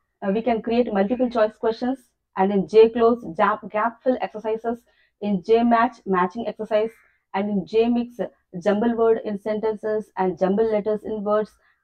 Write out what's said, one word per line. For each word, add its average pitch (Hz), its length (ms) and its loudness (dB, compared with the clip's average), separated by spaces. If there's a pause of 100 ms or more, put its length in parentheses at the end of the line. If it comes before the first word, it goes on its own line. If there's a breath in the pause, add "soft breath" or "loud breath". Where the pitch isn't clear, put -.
(320)
we 220 100 -2
can 233 200 -2
create 233 300 0
multiple 233 360 0
choice 220 280 0
questions, 247 420 -4 (380)
and 196 160 2
in 196 160 0
Jclose, 226 680 4
gap, 208 320 0
gap 220 360 -4
fill 254 160 0
exercises, 220 580 -6 (440)
in 208 200 -2
Jmatch, 233 640 2
matching 190 400 0
exercise, 214 440 -2 (440)
and 202 160 -2
in 196 140 -2
Jmix, 233 560 0 (420)
jumble 214 320 0
word 226 300 2
in 208 160 -6
sentences 214 760 -4
and 185 220 -2
jumble 196 320 2
letters 214 320 -2
in 214 220 -8
words, 208 260 0 (340)